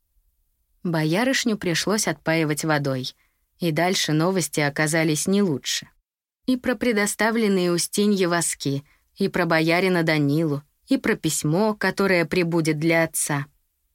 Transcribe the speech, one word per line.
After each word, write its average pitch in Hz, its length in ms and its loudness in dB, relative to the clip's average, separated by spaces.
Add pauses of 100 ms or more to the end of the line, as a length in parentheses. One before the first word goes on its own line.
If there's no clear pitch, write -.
(840)
Боярышню 190 760 0
пришлось 180 480 -2
отпаивать 160 580 -2
водой, 143 500 -2 (440)
и 170 140 -2
дальше 170 400 0
новости 165 480 0
оказались 151 680 0
не 196 160 2
лучше. - 460 -4 (580)
И 254 100 0
про 247 200 -2
предоставленные 208 960 2
Устинье 190 560 0
воски, 151 560 -2 (320)
и 196 120 0
про 180 180 0
боярина 170 560 2
Данилу, 151 600 0 (240)
и 269 100 0
про 233 200 0
письмо, 170 580 -2
которое 185 500 0
прибудет 165 540 0
для 165 260 2
отца. 147 420 -4 (480)